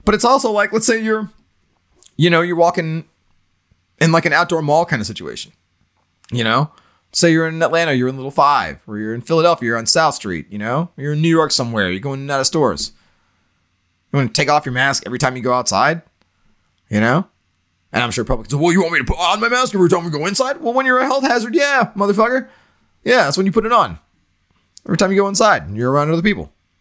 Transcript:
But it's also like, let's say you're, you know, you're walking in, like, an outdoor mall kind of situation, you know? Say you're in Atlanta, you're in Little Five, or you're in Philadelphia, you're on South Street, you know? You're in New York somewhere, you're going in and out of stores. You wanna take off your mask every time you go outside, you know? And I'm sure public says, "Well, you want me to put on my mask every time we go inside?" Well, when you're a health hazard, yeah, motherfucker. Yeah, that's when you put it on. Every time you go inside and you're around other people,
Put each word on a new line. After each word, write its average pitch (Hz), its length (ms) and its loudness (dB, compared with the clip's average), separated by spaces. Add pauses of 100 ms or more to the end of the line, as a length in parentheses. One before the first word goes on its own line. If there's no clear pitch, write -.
But 214 120 2
it's 214 100 0
also 254 260 2
like, 208 220 -2
let's 220 120 0
say 226 160 0
you're, 220 280 -2 (880)
you 170 120 2
know, 170 120 4
you're 175 160 -2
walking 165 480 2 (960)
in, 160 100 4
like, 165 140 2
an 156 80 -2
outdoor 165 280 0
mall 151 240 2
kind 147 160 -4
of 101 60 -8
situation, 78 460 -12 (760)
you 120 120 -2
know? 120 280 0 (420)
Say 170 180 2
you're 160 160 2
in 160 160 -4
Atlanta, 160 300 2
you're 127 160 0
in 135 80 -8
Little 135 140 -10
Five, 131 560 0
or 104 100 -10
you're 110 180 -6
in 120 60 -10
Philadelphia, 160 460 2
you're 117 100 0
on 113 80 -8
South 160 300 2
Street, 85 340 -8
you 101 80 -12
know? 127 400 -4
You're 147 160 -6
in 151 80 -2
New 165 80 2
York 160 240 2
somewhere, 113 360 -2
you're 95 120 -4
going 135 180 -8
in 139 40 -12
and 143 80 -8
out 139 100 0
of 135 60 0
stores. 127 440 -2 (1200)
You 139 60 -2
wanna 131 120 0
take 147 200 -2
off 147 160 2
your 127 80 -6
mask 135 320 0
every 123 140 -6
time 127 180 -2
you 123 40 -10
go 123 120 0
outside, 123 480 0 (880)
you 107 100 0
know? 127 280 2 (680)
And 120 100 0
I'm 117 80 -4
sure 120 140 -4
public 110 240 -4
says, 139 100 -2
"Well, 170 120 2
you 185 100 4
want 165 120 -2
me 151 60 0
to 123 60 -2
put - 120 2
on 180 220 0
my 233 80 0
mask 247 260 0
every 185 160 4
time 175 140 0
we 170 80 -6
go 147 140 -4
inside?" 262 360 -2
Well, 240 120 -2
when 269 120 0
you're 254 140 2
a 254 60 0
health 269 180 0
hazard, 240 320 0
yeah, 277 400 0
motherfucker. 220 540 0 (540)
Yeah, 240 200 4
that's 143 140 -2
when 190 80 2
you 196 60 0
put 214 140 0
it 226 60 -2
on. 139 260 2 (880)
Every 190 120 -2
time 190 140 2
you 196 60 0
go 196 100 2
inside 196 360 2
and 95 120 -10
you're 123 160 -2
around 147 200 0
other 165 100 0
people, 165 320 -4 (280)